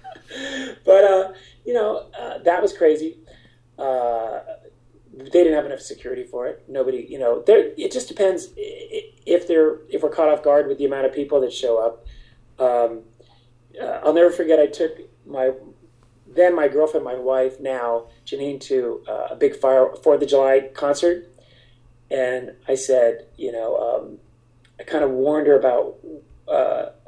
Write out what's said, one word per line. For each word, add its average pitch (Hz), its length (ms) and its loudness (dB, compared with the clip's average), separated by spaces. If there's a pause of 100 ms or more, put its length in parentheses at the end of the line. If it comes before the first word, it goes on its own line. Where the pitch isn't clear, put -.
(840)
But, 190 200 8
uh, 190 280 2 (320)
you 247 100 -6
know, 220 320 -2 (120)
uh, - 200 -12
that 175 240 2
was 202 140 0
crazy. 156 420 0 (600)
Uh, 120 600 -4 (720)
they - 180 -20
didn't 170 240 4
have 147 120 -2
enough 139 140 -10
security 123 440 -12
for 123 220 -8
it. - 220 -12
Nobody, 127 400 -4
you 135 100 -14
know, 120 280 -2
there, - 300 4
it - 140 -6
just 254 160 -8
depends 190 500 -2
i-, - 40 -12
i-, - 520 -12 (140)
if 175 220 0
they're, 156 300 4 (100)
if - 140 -6
we're 151 80 0
caught 156 180 2
off 151 140 2
guard 143 260 4
with 139 100 -4
the 143 60 -4
amount 135 220 0
of 131 60 -2
people 143 280 0
that 120 120 -2
show 117 260 0
up. 113 280 -4 (540)
Um, 117 420 0 (800)
uh, - 240 -8
I'll 156 80 2
never 170 180 6
forget, 160 300 2
I 147 60 6
took 160 320 -4 (280)
my, 131 260 -2 (760)
then 175 260 4
my 151 140 2
girlfriend, 151 360 0
my 123 120 -6
wife 131 420 0
now, 120 480 -4 (180)
Janine, 139 360 -8
to, 123 480 -4
uh, - 240 -6
a - 40 -12
big 139 200 0
fire, 131 360 4 (100)
Fourth 147 200 4
of 139 60 -4
July 135 440 4
concert. 175 540 -2 (840)
And 127 460 -4 (140)
I 131 80 0
said, 120 500 2 (100)
you 127 140 -8
know, 113 260 -4
um, - 420 -4 (600)
I - 60 -16
kinda 151 240 -2
warned 143 400 0
her 143 100 6
about, 127 380 0 (500)
uh, - 440 -2 (180)